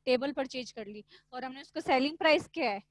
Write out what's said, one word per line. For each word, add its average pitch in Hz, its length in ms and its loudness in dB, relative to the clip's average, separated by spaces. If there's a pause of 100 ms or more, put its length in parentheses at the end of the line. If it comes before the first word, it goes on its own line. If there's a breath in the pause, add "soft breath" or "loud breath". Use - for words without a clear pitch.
टेबल 262 260 2
परचेज 254 400 -6
कर 214 140 -12
ली 208 180 -14 (280 soft breath)
और 254 120 -10
हमने 262 160 -12
उसका 311 200 -10
सेलिंग 294 380 2
प्राइस 311 360 4
क्या 277 160 0
है, 196 200 -4